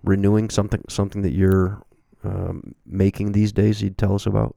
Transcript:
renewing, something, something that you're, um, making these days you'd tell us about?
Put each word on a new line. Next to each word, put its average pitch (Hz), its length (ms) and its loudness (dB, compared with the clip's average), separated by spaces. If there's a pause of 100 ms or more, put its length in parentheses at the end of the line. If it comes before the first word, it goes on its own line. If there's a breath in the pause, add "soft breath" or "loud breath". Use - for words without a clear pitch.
renewing, 101 460 2
something, - 400 -2
something 101 320 -4
that 85 120 0
you're, 95 500 2 (400)
um, 92 500 -8 (120)
making 98 480 -2
these 104 180 2
days 107 300 0
you'd 95 160 -4
tell 98 180 0
us 98 100 -2
about? 104 320 -2